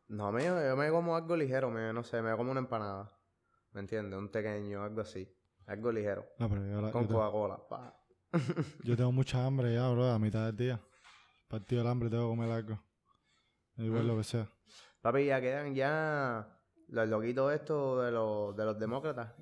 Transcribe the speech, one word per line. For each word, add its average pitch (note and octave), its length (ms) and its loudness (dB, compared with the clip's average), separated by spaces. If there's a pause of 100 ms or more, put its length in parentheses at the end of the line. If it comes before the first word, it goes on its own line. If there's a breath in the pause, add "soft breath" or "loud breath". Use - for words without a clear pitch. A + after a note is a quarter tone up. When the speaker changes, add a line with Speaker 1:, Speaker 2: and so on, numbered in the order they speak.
Speaker 1:
No, G#2 240 -4
mío, E3 300 0
yo C3 140 2
me D3 140 2
como E3+ 260 2
algo E3 180 0
ligero, C3 360 2
mío, A2+ 240 -2
no A#2 100 -2
sé, A#2 160 -2
me A2+ 160 0
como A#2+ 140 0
una C3+ 100 0
empanada. G#2 500 -4 (600)
¿Me G2 80 -10
entiendes? G2 380 -4
Un G2 120 -6
tequeño, G#2 520 -4
algo G#2+ 180 -4
así. F#2+ 260 -8 (400)
Algo G#2+ 260 -2
ligero. G#2 340 -2 (120)
Speaker 2:
No, A#2 100 0
pero G2+ 180 0
yo G2+ 160 -2
la, G#2+ 100 0
Speaker 1:
Con A#2+ 100 2
Speaker 2:
yo A2 60 2
tengo A2+ 120 4
Speaker 1:
Coca-Cola, G#2 480 -2
pa. A#2+ 300 -12 (340)
<laughs> - 520 -2
Speaker 2:
yo A#2+ 120 2
tengo B2 160 4
mucha B2+ 340 2
hambre C3 280 2
ya, B2 160 2
bro, B2 200 4
a A#2 80 2
mitad G#2+ 280 2
del A2+ 100 -4
día. B2 240 -2 (680 soft breath)
Partido A2+ 340 -2
del A#2 80 2
hambre, A#2+ 200 0
tengo A#2 140 2
que A#2 120 2
comer A#2 140 0
algo. A2+ 320 -4 (960)
Igual A2+ 260 2
Speaker 1:
Mm. A#2 40 2
Speaker 2:
lo A2+ 100 2
que A2 60 -2
sea. A2 260 -4 (500 loud breath)
Speaker 1:
Papi, C3 260 4
ya C3+ 140 4
quedan C#3 340 -2
ya C#3 800 0 (360)
los A2+ 200 2
loquitos A#2+ 460 2
estos C#3+ 500 0
de A#2+ 80 2
los, G#2+ 440 0
de G#2+ 100 -2
los G#2+ 120 0
demócratas. A#2+ 640 -2